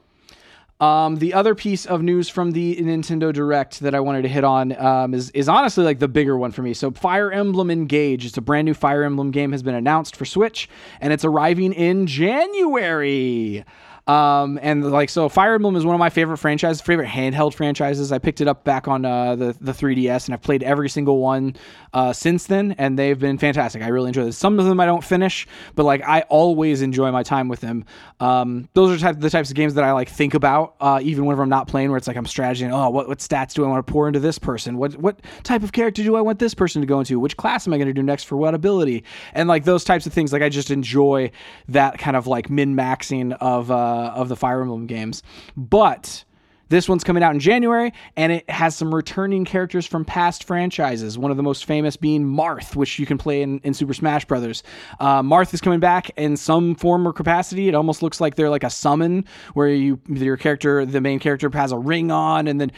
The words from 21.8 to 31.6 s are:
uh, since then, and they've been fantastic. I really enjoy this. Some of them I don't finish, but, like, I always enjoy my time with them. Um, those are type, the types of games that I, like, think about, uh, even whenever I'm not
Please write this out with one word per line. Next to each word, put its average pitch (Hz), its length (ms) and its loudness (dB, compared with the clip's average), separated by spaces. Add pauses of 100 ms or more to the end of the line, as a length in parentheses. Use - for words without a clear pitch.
uh, 127 200 0
since 170 340 0
then, 196 320 0
and 135 200 0
they've 139 200 2
been 139 200 0
fantastic. 135 440 0
I 113 60 -6
really 127 200 0
enjoy 127 160 0
this. 117 140 -6
Some 208 200 2
of 185 60 4
them 185 160 4
I 175 60 4
don't 170 180 2
finish, 185 420 0 (300)
but, 147 80 4
like, 139 180 2
I 160 200 2
always 156 600 2
enjoy 131 300 0
my 127 100 0
time 131 240 -2
with 123 140 -6
them. 117 240 -6 (340)
Um, 123 560 0
those 185 220 6
are - 20 -2
type, 160 220 0
the 151 100 0
types 151 200 0
of 135 60 -10
games 151 180 0
that 143 100 2
I, 135 80 4
like, 131 160 -2
think 147 260 -2
about, 147 460 2
uh, 139 220 4
even 143 240 -2
whenever 139 160 0
I'm 135 60 0
not 135 200 0